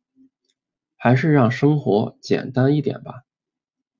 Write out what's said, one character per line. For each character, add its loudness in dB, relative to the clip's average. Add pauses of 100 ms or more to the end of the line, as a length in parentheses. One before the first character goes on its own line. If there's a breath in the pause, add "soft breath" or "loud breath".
(960)
还 2
是 0
让 4
生 2
活 -2
简 -4
单 0
一 0
点 -6
吧， -16 (760)